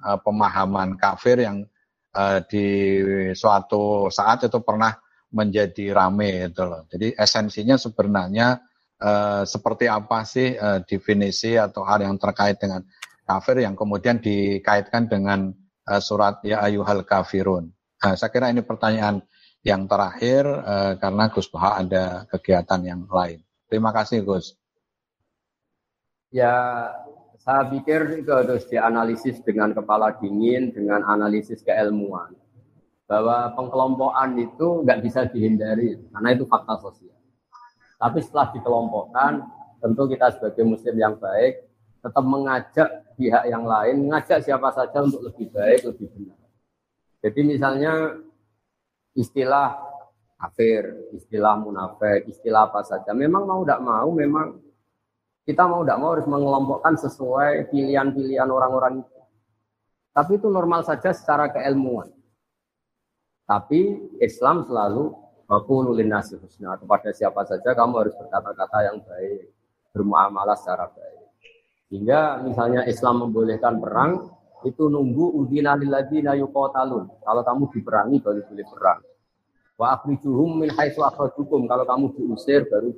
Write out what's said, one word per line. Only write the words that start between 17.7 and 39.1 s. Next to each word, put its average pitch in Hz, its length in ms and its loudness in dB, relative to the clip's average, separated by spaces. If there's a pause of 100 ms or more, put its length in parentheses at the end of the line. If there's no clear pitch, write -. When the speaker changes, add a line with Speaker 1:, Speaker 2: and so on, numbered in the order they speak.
Speaker 1:
Nah, 95 160 2
saya 113 160 -4
kira 123 160 2
ini 120 160 0
pertanyaan 107 560 0 (400)
yang 98 240 0
terakhir, 113 640 2
eh, 98 480 -2
karena 101 320 2
Gus - 160 -2
Baha 95 400 0
ada 92 400 -2
kegiatan 92 560 0
yang 90 240 -8
lain. 90 400 -2 (240)
Terima 110 240 0
kasih, 110 320 0
Gus. 95 320 -4 (1800)
Speaker 2:
Ya, 123 560 0 (480)
saya 135 320 0
pikir 151 560 -2
itu 147 80 0
harus 123 320 2
dianalisis 113 800 -2
dengan 107 320 0
kepala 107 400 0
dingin, 113 560 0
dengan 104 320 -2
analisis 104 560 0
keilmuan. 101 720 -2 (760)
Bahwa 117 480 0
pengelompokan 131 800 0
itu 160 480 -2
nggak 107 160 4
bisa 117 240 -2
dihindari, 110 720 0 (160)
karena 107 160 -2
itu 127 160 2
fakta 110 320 -2
sosial. - 400 -18 (800)
Tapi 123 240 -2
setelah 143 320 -2
dikelompokkan, 120 880 0 (400)